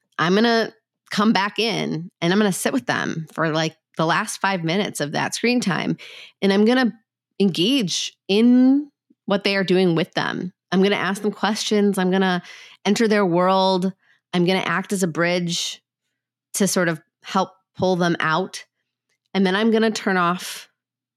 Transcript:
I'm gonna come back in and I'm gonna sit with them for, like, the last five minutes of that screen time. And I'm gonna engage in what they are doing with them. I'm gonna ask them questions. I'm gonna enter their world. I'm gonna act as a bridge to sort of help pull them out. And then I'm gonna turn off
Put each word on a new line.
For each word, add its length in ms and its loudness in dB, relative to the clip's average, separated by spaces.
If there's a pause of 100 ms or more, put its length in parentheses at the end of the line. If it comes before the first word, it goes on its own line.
(200)
I'm 160 2
gonna 380 2 (360)
come 220 2
back 260 -2
in 540 -4 (100)
and 120 2
I'm 60 2
gonna 120 2
sit 220 -4
with 120 -4
them 460 -4
for, 180 -4
like, 280 -4 (180)
the 100 -2
last 360 -2
five 240 -2
minutes 340 -2
of 140 -6
that 200 -4
screen 280 0
time. 340 -2 (460)
And 100 2
I'm 140 4
gonna 260 2 (480)
engage 720 -2 (160)
in 640 4 (340)
what 200 -2
they 100 0
are 80 0
doing 320 2
with 200 -2
them. 360 -4 (200)
I'm 120 4
gonna 140 2
ask 240 -4
them 100 -2
questions. 640 0
I'm 140 0
gonna 300 2 (420)
enter 240 2
their 180 2
world. 640 2 (420)
I'm 120 2
gonna 140 2
act 320 -4
as 100 -2
a 60 0
bridge 720 -4 (760)
to 120 2
sort 220 0
of 120 -4 (220)
help 280 -2 (240)
pull 200 0
them 240 0
out. 460 -4 (680)
And 120 2
then 100 0
I'm 160 2
gonna 200 2
turn 260 -2
off 520 -4 (480)